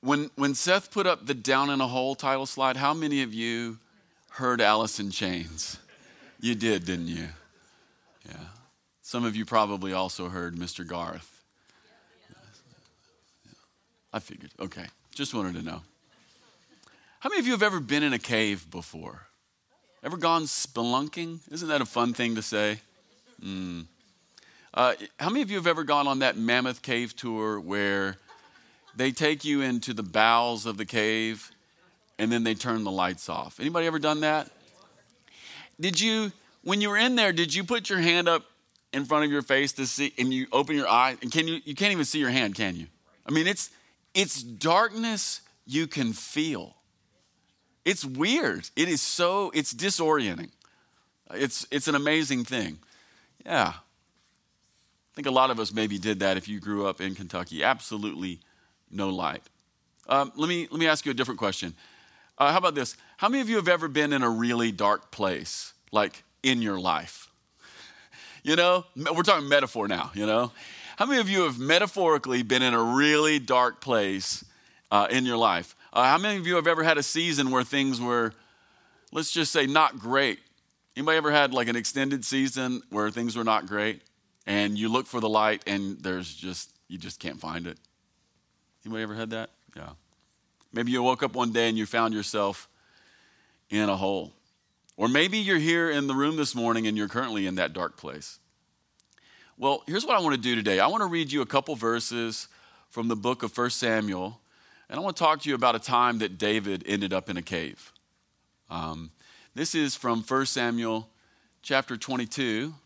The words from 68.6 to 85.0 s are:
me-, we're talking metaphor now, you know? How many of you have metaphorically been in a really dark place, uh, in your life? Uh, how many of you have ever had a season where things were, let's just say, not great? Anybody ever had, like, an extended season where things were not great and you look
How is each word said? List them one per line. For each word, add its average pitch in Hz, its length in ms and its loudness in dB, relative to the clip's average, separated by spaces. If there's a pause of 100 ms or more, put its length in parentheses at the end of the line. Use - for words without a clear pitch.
me-, 147 200 -4
we're 175 80 2
talking 165 260 4
metaphor 127 380 2
now, 85 260 -2
you 104 140 -2
know? 117 240 2 (460)
How 226 100 0
many 269 120 2
of 208 80 0
you 185 180 2
have 127 120 -2
metaphorically 151 840 2
been 127 180 2
in 123 140 4
a 117 80 4
really 147 560 4
dark 123 420 2
place, 101 640 -2 (460)
uh, 104 180 4
in 127 160 2
your 120 100 0
life? 98 400 2 (160)
Uh, 120 120 4
how 139 160 6
many 202 180 -2
of 175 80 -6
you 180 120 2
have 160 100 2
ever 160 160 2
had 160 160 6
a 139 40 -2
season 151 460 0
where 127 140 2
things 135 360 -2
were, 120 340 0 (800)
let's - 200 -4
just 156 200 0
say, 147 140 4
not 143 320 4
great? 120 400 0 (580)
Anybody 156 220 2
ever 151 140 2
had, 143 240 6
like, 120 140 2
an 120 60 0
extended 135 480 -2
season 131 680 -2
where 107 180 0
things 117 260 -4
were 117 80 -4
not 110 220 2
great 104 380 -2 (420)
and 104 320 0
you 110 120 0
look 123 180 0